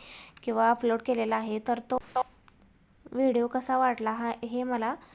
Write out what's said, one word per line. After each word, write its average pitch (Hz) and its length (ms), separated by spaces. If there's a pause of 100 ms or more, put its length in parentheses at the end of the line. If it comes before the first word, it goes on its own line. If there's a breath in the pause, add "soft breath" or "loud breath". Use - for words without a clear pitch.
(420 loud breath)
किंवा 226 280
अपलोड 233 360
केलेला 226 300
आहे, 220 220
तर 240 200 (120)
तो 254 80 (1120)
व्हिडिओ 240 340
कसा 254 320
वाटला 240 340
हा, 233 180 (140)
हे 240 200
मला 247 300 (200 loud breath)